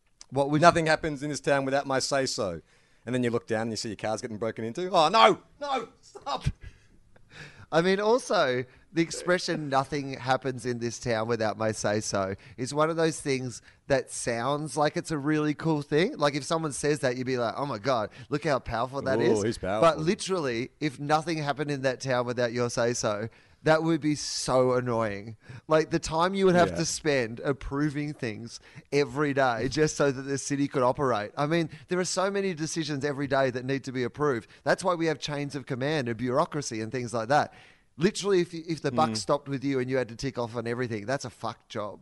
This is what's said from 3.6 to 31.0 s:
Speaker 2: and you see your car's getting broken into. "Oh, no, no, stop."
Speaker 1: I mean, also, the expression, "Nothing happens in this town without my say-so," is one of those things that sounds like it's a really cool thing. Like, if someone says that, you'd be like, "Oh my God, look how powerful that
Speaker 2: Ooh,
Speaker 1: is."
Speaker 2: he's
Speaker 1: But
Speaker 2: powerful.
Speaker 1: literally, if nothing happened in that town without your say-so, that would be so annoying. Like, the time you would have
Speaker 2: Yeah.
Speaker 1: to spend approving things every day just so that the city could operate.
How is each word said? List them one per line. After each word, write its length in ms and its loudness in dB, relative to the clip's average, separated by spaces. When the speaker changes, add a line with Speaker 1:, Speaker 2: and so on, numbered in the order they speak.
Speaker 2:
and 80 -4
you 60 -6
see 100 -6
your 80 -6
car's 240 -4
getting 180 -10
broken 280 -6
into. 260 -6
"Oh, 160 6
no, 320 8
no, 260 -4
stop." 420 -8
Speaker 1:
I 100 4
mean, 200 2
also, 640 2
the 100 0
expression, 680 -2
"Nothing 460 -2
happens 500 -2
in 140 -2
this 200 -6
town 300 0
without 280 0
my 140 0
say-so," 640 -2
is 160 -6
one 160 2
of 80 -2
those 240 0
things 400 -4
that 240 0
sounds 640 -4
like 220 2
it's 140 -6
a 60 -2
really 360 0
cool 280 0
thing. 360 0
Like, 180 2
if 80 -2
someone 300 -2
says 260 0
that, 160 0
you'd 120 -6
be 100 0
like, 200 0
"Oh 80 -2
my 120 -4
God, 320 0
look 160 -4
how 160 2
powerful 440 -4
that 160 0
Speaker 2:
Ooh, 20 2
Speaker 1:
is." 220 4
Speaker 2:
he's 140 0
Speaker 1:
But 220 -2
Speaker 2:
powerful. 240 4
Speaker 1:
literally, 680 -2
if 180 -4
nothing 380 0
happened 340 -2
in 120 -4
that 180 0
town 240 0
without 260 0
your 180 0
say-so, 600 0
that 200 4
would 160 2
be 160 0
so 580 2
annoying. 600 -2
Like, 220 4
the 100 0
time 360 0
you 100 4
would 100 8
have 140 6
Speaker 2:
Yeah. 60 -6
Speaker 1:
to 100 0
spend 560 0
approving 720 -2
things 460 -8
every 400 2
day 340 2
just 300 2
so 140 4
that 100 -4
the 160 -4
city 320 0
could 140 2
operate. 520 2